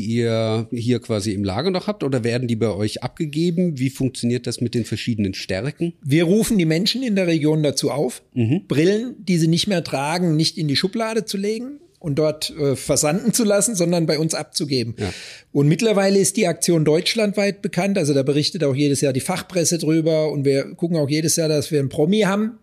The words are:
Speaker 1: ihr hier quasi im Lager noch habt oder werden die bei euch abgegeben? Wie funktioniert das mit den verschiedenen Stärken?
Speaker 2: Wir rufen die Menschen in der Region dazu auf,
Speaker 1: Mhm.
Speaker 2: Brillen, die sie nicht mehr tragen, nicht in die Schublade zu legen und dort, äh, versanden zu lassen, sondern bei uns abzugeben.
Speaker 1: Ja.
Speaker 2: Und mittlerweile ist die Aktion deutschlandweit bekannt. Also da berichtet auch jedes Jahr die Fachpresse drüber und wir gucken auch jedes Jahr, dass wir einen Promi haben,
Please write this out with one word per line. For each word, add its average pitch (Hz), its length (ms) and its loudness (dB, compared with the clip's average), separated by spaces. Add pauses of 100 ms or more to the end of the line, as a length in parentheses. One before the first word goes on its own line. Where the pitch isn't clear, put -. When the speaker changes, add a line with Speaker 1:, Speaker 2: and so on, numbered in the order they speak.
Speaker 1:
ihr 113 680 0
hier 120 300 0
quasi 107 320 -2
im 98 100 -2
Lager 107 300 -2
noch 180 160 -4
habt 208 160 -4
oder 135 180 0
werden 117 240 -2
die 117 80 -2
bei 113 180 0
euch 104 300 -4
abgegeben? 165 800 -2
Wie 131 100 0
funktioniert 123 560 -2
das 120 140 -6
mit 120 140 -2
den 117 100 0
verschiedenen 107 500 -2
Stärken? 143 600 -4 (100)
Speaker 2:
Wir 151 180 4
rufen 214 340 2
die 180 80 4
Menschen 175 380 0
in 220 140 0
der 190 100 2
Region 156 380 2
dazu 139 260 0
auf, 151 320 -4 (120)
Speaker 1:
Mhm. 127 340 0
Speaker 2:
Brillen, 202 500 2
die 175 200 0
sie 160 100 4
nicht 170 180 2
mehr 185 160 0
tragen, 156 540 -2
nicht 156 200 0
in 156 120 -2
die 139 80 0
Schublade 220 480 -2
zu - 120 -6
legen 226 440 -6 (180)
und 143 180 -4
dort, 151 400 0
äh, 139 200 0
versanden 165 560 0
zu - 100 0
lassen, 202 320 2
sondern 170 320 2
bei 156 140 0
uns 160 140 -2
abzugeben. 135 680 -4
Speaker 1:
Ja. 98 120 -2 (380)
Speaker 2:
Und 143 160 4
mittlerweile 196 540 4
ist 190 160 0
die 214 100 2
Aktion 170 380 0
deutschlandweit 196 760 0
bekannt. 196 380 -2
Also 151 160 2
da 135 80 4
berichtet 147 400 0
auch 139 140 2
jedes 143 240 2
Jahr 139 120 2
die 131 60 -2
Fachpresse 175 600 -2
drüber 156 520 2
und 143 140 -2
wir 135 320 0
gucken 170 200 -2
auch 147 140 0
jedes 156 240 0
Jahr, 160 140 0
dass 151 240 0
wir 147 80 2
einen 135 80 0
Promi 180 320 2
haben, 208 420 0